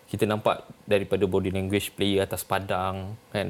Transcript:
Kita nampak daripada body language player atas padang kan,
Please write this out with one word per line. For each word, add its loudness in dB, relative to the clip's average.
Kita -4
nampak 2
daripada 2
body 2
language 0
player 2
atas -4
padang -2
kan, -2